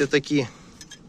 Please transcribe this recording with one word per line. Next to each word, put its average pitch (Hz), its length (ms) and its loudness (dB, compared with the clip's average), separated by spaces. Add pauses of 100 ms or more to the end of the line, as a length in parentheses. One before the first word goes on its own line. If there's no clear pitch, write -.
отакі. 143 460 2 (600)